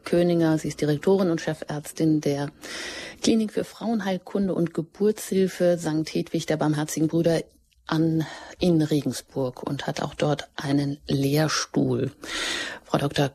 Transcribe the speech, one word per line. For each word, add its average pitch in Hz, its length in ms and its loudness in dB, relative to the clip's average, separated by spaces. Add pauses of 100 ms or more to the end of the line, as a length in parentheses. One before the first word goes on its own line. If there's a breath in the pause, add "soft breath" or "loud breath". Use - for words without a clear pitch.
Köninger. 170 540 4
Sie 156 100 -6
ist - 140 -8
Direktorin 175 480 2
und 165 100 0
Chefärztin 156 800 -2
der 143 300 -2 (720 loud breath)
Klinik 220 300 2
für - 120 -2
Frauenheilkunde 196 880 -2
und 165 200 0
Geburtshilfe 185 1040 0
Sankt 156 320 -2
Hedwig 165 340 -2
der 156 140 0
Barmherzigen 151 500 0
Brüder 165 320 2 (460)
an, 160 380 2 (360 loud breath)
in 170 200 6
Regensburg 135 840 -2
und - 240 -6
hat - 160 -4
auch 147 120 -6
dort 147 420 0
einen 143 500 0
Lehrstuhl. 139 1040 0 (680 loud breath)
Frau - 140 -2
Doktor 143 380 0